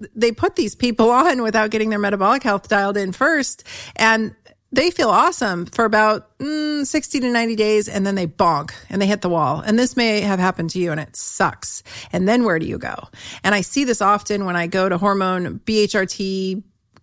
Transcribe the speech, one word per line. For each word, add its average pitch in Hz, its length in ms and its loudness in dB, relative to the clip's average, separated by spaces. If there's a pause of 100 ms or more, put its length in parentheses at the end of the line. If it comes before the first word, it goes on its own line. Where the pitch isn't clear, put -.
(140)
they 233 180 2
put 359 240 -2
these 233 180 -2
people 233 360 2
<laughs> 247 120 6
on 285 200 2
without 220 280 0
getting 214 180 0
their 214 100 -2
metabolic 202 440 0
health 202 260 -2
dialed 202 300 0
in 190 140 -4
first. 285 520 0 (320)
And 220 380 2 (380)
they 302 180 2
feel 294 180 0
awesome 202 580 2
for - 180 0
about, 214 540 2
mm, 302 460 -4
sixty 285 360 -2
to 247 100 0
ninety 233 240 0
days, 214 340 2
and 196 160 -2
then 196 120 0
they 185 100 -2
bonk 160 460 0 (180)
and 190 100 -2
they 202 60 2
hit 202 140 0
the 180 80 -2
wall. 156 360 0
And 214 140 2
this 247 180 0
may 220 260 2
have 196 180 0
happened 180 300 0
to 180 100 -4
you, 175 100 0
and 151 80 -4
it - 160 -10
sucks. - 680 -4 (280)
And 180 140 0
then 240 160 4
where 185 160 2
do 160 80 -4
you - 100 -6
go? - 200 -8 (480)
And 196 100 2
I 202 60 2
see 277 240 -2
this 240 180 0
often 202 440 0
when 180 100 -2
I 170 100 -2
go 190 220 0
to 175 100 0
hormone 185 640 0
B 220 140 0
H 208 160 2
R 190 120 0
T 190 580 -4 (380)